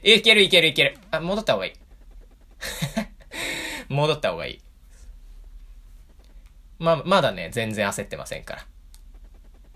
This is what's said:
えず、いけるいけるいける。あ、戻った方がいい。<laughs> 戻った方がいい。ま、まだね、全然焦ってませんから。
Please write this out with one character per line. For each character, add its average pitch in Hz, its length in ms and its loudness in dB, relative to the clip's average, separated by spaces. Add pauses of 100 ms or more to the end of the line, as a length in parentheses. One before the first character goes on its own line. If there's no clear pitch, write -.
え 208 100 8
ず、 220 60 8
い - 20 0
け 220 140 6
る 208 60 8
い 190 60 6
け 175 140 6
る 160 80 4
い 139 40 0
け 151 120 2
る。 - 120 -2 (140)
あ、 160 80 -2
戻 190 220 -4
っ - 20 -8
た - 100 2
方 101 60 0
が 92 60 -6
い - 60 -8
い。 - 20 -16 (2250)
<laughs> - 40 -12
戻 147 200 2
っ 143 80 -6
た 101 100 0
方 85 60 -6
が 78 80 -8
い 62 80 -10
い。 - 80 -20 (2250)
ま、 165 260 2
ま 185 160 4
だ 117 120 0
ね、 90 180 -10
全 110 220 -4
然 101 160 0
焦 98 160 -6
っ - 20 -12
て - 80 -12
ま 69 100 -12
せ 71 140 -10
ん - 60 -16
か - 100 -12
ら。 - 100 -16 (1120)